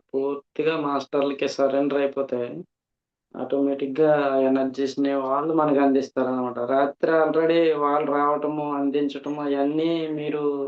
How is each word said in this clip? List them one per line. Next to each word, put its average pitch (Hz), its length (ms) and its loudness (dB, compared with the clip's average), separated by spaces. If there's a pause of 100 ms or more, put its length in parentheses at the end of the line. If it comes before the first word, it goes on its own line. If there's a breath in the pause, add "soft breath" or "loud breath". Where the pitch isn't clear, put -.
పూర్తిగా 139 760 -4
మాస్టర్లకి 139 680 -2
సరెండర్ 139 500 0
అయిపోతే 139 420 -2 (960)
ఆటోమేటిక్‌గా 139 760 0 (280)
ఎనర్జీస్‌ని 135 760 0
వాళ్ళు 139 400 -2
మనకు 151 260 4
అందిస్తారన్నమాట. 127 760 0
రాత్రి 139 540 0
already 160 600 4
వాళ్ళు 147 400 0
రావటము, 147 640 0
అందించటము 143 680 -2
అయన్నీ 156 640 0
మీరు 151 340 -4 (260)